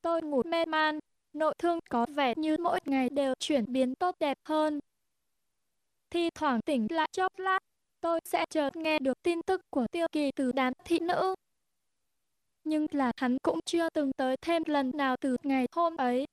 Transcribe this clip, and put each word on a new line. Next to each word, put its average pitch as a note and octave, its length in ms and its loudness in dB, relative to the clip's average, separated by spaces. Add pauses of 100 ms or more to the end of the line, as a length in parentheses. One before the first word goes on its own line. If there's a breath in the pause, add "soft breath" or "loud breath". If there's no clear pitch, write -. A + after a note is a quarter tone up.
tôi E4 200 0
ngủ D4 200 0
mê E4 220 0
man, D#4 340 0 (340)
nội D4+ 260 0
thương E4+ 200 2 (120)
có A#3+ 160 2
vẻ C#4 300 0
như D#4 240 0
mỗi F4 240 0
ngày C4+ 240 2
đều C4+ 300 0
chuyển B3+ 340 0
biến C4 220 2
tốt F4+ 260 -2
đẹp C#4+ 240 0
hơn. D#4 360 0 (1300)
Thi E4+ 200 0
thoảng C4 300 -2
tỉnh B3+ 300 0
lại D#4+ 220 0
chốc F#4 260 -2
lát, F#4+ 200 0 (420)
tôi E4 240 0
sẽ E4 260 -2
chợt D4 260 -2
nghe D#4 220 0
được C4 240 -2
tin E4+ 200 0
tức F#4 180 0 (100)
của B3 220 0
Tiêu E4+ 200 0
Kỳ D4 240 0
từ C4 160 0
đám C4 200 0 (120)
thị E4+ 140 2
nữ. F4+ 360 0 (1300)
Nhưng D#4 260 0
là C4 260 0
hắn B3+ 220 0
cũng E4 260 0
chưa E4 260 0
từng C#4+ 220 0
tới C4 300 -2
thêm E4 240 0
lần C#4 280 0
nào C4+ 260 0
từ C4 220 0
ngày C4+ 300 2
hôm E4 240 0
ấy. B3+ 360 0